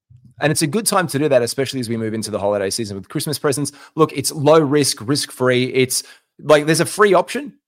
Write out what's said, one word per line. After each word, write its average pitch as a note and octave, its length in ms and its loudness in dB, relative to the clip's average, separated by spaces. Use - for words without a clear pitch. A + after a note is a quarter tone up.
And D3 120 2
it's D3+ 100 -2
a E3 60 -2
good G3 180 -2
time F#3 220 0
to C3+ 120 -2
do D3+ 80 0
that, B2+ 140 4
especially C3 380 -4
as A2+ 100 -6
we A#2 80 -4
move A2 160 -4
into A2 180 -6
the G2+ 80 -4
holiday G2+ 300 0
season G2+ 260 -6
with F#2+ 140 -14
Christmas D3+ 300 -6
presents. C#3 320 -2
Look, D#3 180 2
it's C#3 180 -6
low D3+ 280 4
risk, C#3+ 420 0
risk-free. B2+ 720 -2
It's B2+ 300 0
like, D3+ 280 4
there's D#3+ 120 2
a D#3+ 60 2
free G3+ 280 2
option, A3 440 -2